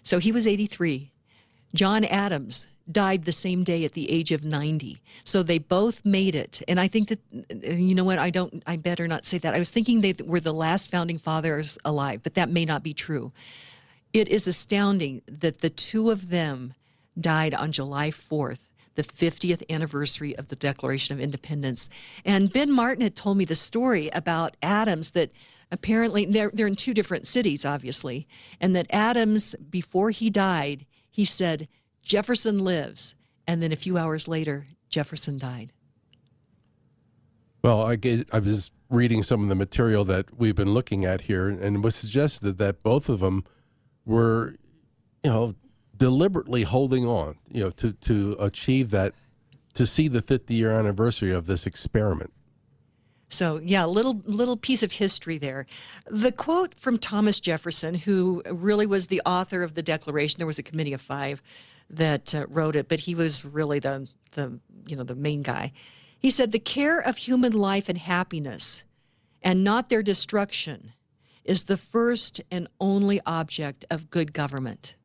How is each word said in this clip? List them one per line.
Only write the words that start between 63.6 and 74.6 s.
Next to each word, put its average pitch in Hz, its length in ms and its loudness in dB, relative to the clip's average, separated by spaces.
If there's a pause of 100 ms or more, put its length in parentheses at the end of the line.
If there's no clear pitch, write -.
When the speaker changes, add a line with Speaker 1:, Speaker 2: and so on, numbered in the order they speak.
Speaker 1:
the, 135 300 -4 (240)
the, 127 280 -8 (280)
you 156 80 -8
know, 131 80 -8
the 123 120 -8
main 143 280 -2
guy. - 280 -4 (460)
He 262 140 2
said, 247 200 2
"The 226 60 0
care 294 420 0
of - 180 -2
human 247 360 2
life 196 360 2
and 175 100 -2
happiness, 170 840 -4 (640)
and 185 200 4
not 220 260 2
their 226 120 4
destruction, 196 920 -2 (500)
is - 220 0
the 196 120 0
first 233 720 -2
and 180 180 -6 (120)
only 196 480 2
object 160 640 -6
of 160 180 -6
good 156 240 0
government." 135 720 -6